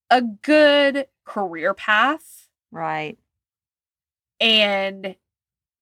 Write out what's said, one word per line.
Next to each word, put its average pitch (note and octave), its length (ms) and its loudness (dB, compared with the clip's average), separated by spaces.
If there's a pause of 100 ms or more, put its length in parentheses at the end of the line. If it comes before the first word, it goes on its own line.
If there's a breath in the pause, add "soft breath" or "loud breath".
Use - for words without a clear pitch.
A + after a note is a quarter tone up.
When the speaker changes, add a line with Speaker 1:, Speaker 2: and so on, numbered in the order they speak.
(120)
Speaker 1:
a B3 100 4
good C#4 840 2 (180)
career F3+ 480 -6
path. A#3 760 -2 (240)
Speaker 2:
Right. D#3 460 -8 (1200)
Speaker 1:
And G3 760 0 (680)